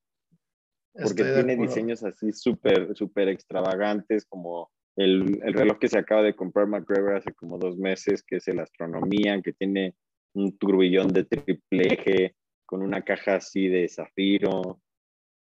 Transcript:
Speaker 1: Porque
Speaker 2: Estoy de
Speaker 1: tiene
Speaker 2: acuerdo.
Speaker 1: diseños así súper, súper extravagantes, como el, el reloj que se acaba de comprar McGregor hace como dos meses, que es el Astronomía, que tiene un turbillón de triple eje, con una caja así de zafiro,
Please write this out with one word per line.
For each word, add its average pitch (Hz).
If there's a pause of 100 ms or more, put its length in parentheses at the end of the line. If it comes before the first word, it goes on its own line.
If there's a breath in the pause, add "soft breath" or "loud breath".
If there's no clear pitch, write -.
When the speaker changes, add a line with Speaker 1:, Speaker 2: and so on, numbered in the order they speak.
(1000)
Speaker 1:
Porque 101
Speaker 2:
Estoy 131
de 135
Speaker 1:
tiene 127
Speaker 2:
acuerdo. -
Speaker 1:
diseños 113
así 107
súper, 101
súper 98
extravagantes, 98
como 85 (260)
el, 98
el 104
reloj 107
que 123
se 113
acaba 107
de 104
comprar 98
McGregor 101
hace 95
como 87
dos 90
meses, 95
que -
es -
el 90
Astronomía, 92
que 85
tiene 98 (400)
un 98
turbillón 95
de 95
triple 92
eje, 92 (300)
con 95
una 98
caja 98
así 95
de 90
zafiro, 95 (600)